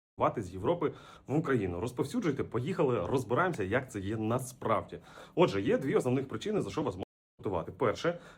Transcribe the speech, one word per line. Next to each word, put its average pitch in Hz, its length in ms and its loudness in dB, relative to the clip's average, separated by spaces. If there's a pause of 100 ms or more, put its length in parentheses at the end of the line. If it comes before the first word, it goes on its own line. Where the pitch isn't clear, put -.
(160)
депортувати 135 260 0
з 87 100 -10
Європи 135 400 0 (340)
в 135 120 2
Україну. 98 420 2
Розповсюджуйте, 156 640 -2
поїхали, 131 640 0
розбираємося, 123 560 0
як 120 300 0
це 104 80 -6
є 101 160 -2
насправді. 110 840 -2 (360)
Отже, 151 260 4
є 208 180 2
дві 139 160 0
основних 127 340 2
причини, 196 320 -2
за 101 100 -4
що 151 120 -2
вас 104 120 -2
можуть 107 120 -6 (320)
депортувати. 90 340 -4
Перше, 151 460 0 (200)